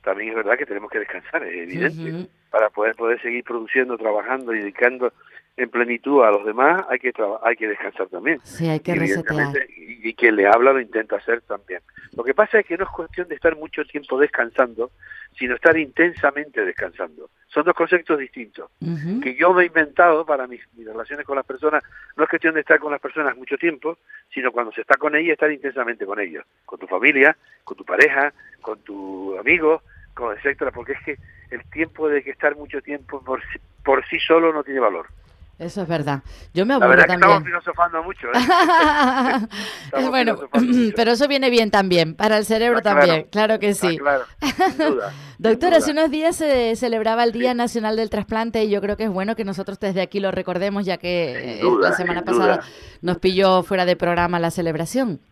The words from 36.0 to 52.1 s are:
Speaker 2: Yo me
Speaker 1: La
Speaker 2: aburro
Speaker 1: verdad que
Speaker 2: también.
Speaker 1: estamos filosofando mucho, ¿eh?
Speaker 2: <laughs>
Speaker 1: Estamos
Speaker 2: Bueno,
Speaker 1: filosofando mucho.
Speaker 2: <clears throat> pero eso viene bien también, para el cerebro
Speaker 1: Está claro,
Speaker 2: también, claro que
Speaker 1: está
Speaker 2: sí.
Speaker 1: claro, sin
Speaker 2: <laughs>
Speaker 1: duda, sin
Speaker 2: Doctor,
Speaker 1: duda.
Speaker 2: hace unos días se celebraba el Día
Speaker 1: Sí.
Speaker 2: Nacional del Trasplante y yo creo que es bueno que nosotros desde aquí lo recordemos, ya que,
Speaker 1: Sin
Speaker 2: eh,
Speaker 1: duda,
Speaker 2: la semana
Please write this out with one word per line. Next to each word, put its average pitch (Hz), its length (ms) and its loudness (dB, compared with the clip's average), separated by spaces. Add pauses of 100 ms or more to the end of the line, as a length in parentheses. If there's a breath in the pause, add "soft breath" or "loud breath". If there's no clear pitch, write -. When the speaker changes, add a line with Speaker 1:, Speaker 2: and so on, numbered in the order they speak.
Speaker 2:
Yo 180 100 2
me 233 40 -4
Speaker 1:
La 277 80 4
Speaker 2:
aburro 127 120 4
Speaker 1:
verdad 135 140 8
que 165 80 4
Speaker 2:
también. 180 180 6
Speaker 1:
estamos 190 180 4
filosofando 170 560 -2
mucho, 180 260 -10
¿eh? - 20 -4
Speaker 2:
<laughs> 262 1500 2
Speaker 1:
Estamos 262 240 -2
Speaker 2:
Bueno, 247 260 2
Speaker 1:
filosofando 247 420 0
mucho. 226 160 2
Speaker 2:
<clears throat> - 20 -6
pero 226 160 4
eso 247 160 2
viene 269 220 2
bien 226 220 4
también, 175 440 4
para 214 220 2
el 208 80 0
cerebro 226 340 2
Speaker 1:
Está 202 140 2
claro, 147 140 8
Speaker 2:
también, 160 240 2
claro 214 280 2
que 202 100 2
Speaker 1:
está 190 200 0
Speaker 2:
sí. 165 80 0
Speaker 1:
claro, 143 260 0 (180)
sin 285 360 0
Speaker 2:
<laughs> - 0 -
Speaker 1:
duda, 302 340 0
sin - 80 -18 (180 loud breath)
Speaker 2:
Doctor, 240 320 2
Speaker 1:
duda. 330 80 6
Speaker 2:
hace 302 140 4
unos 302 200 2
días 311 240 0
se 254 400 2
celebraba 226 480 0
el 233 80 4
Día 240 200 0
Speaker 1:
Sí. 240 60 0
Speaker 2:
Nacional 220 380 -2
del 220 140 -2
Trasplante 220 540 -2
y 214 60 0
yo 202 120 2
creo 202 160 -4
que 220 80 -4
es 220 40 0
bueno 196 260 -2
que 220 80 -6
nosotros 196 360 -8
desde 190 220 -2
aquí 185 180 -4
lo 196 120 -2
recordemos, 185 540 -2
ya 180 120 -2
que, 170 420 -2
Speaker 1:
Sin 131 100 -8
Speaker 2:
eh, 110 120 -10
Speaker 1:
duda, - 280 4
Speaker 2:
la 170 60 0
semana 175 260 -2